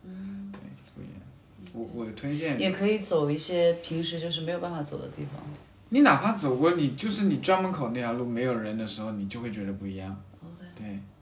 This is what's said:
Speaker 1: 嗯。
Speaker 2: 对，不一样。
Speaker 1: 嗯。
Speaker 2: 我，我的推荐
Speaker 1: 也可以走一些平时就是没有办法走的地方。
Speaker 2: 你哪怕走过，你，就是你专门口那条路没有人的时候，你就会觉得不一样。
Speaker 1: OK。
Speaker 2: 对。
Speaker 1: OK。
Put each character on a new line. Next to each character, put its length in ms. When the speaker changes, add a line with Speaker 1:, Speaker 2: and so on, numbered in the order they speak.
Speaker 1:
嗯。 480
Speaker 2:
对， 80
不 60
一 40
样。 80
Speaker 1:
嗯。 120
Speaker 2:
我， 220
我 100
的 60
推 260
荐 220
Speaker 1:
也 120
可 160
以 120
走 300
一 60
些 380
平 200
时 160
就 100
是 120
没 100
有 80
办 120
法 120
走 160
的 80
地 160
方。 80
Speaker 2:
你 120
哪 160
怕 160
走 240
过， 140
你， 200
就 180
是 160
你 120
专 260
门 80
口 180
那 100
条 140
路 120
没 180
有 120
人 220
的 80
时 160
候， 100
你 160
就 140
会 100
觉 140
得 80
不 140
一 100
样。 180
Speaker 1:
OK。 240
Speaker 2:
对。 100
Speaker 1:
OK。 140